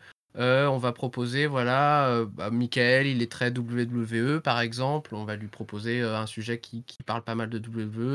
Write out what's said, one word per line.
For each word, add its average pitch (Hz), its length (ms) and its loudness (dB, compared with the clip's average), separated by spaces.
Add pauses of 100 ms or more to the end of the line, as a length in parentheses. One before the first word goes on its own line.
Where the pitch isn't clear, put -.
(360)
euh, 131 320 4
on 135 100 2
va 123 140 0
proposer, 127 560 -2
voilà, 139 580 4
euh, 117 180 2
bah, 104 260 -6
Michael, 123 580 4
il 123 140 0
est 117 100 -2
très 123 180 0
W 120 360 -2
W 117 340 -2
E, 143 200 2
par 120 200 2
exemple, 123 560 -2
on 107 80 -6
va 107 100 -6
lui 104 140 -8
proposer, 110 520 -4
euh, 110 160 0
un 110 100 -2
sujet 117 340 -6
qui, 113 240 -12
qui - 180 -16
parle 113 200 -4
pas 117 120 -6
mal 113 160 -2
de 113 80 -6
W 113 280 -6
W 113 280 -4